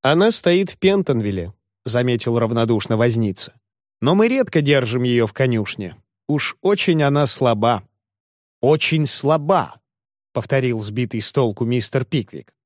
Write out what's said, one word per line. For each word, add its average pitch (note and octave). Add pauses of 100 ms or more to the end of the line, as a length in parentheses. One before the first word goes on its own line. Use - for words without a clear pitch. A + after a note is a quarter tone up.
«Она E3+
стоит F#3
в -
Пентонвилле», A2+ (300)
заметил B2
равнодушно A#2
возница. A2+ (460)
«Но D3
мы A3
редко A#3+
держим B2+
ее A#2+
в -
конюшне. A2 (320)
Уж -
очень F#3
она C#3+
слаба». A2+ (760)
«Очень D3+
слаба», D3 (560)
повторил B2
сбитый G#2+
с -
толку A#2+
мистер B2
Пиквик. - (100)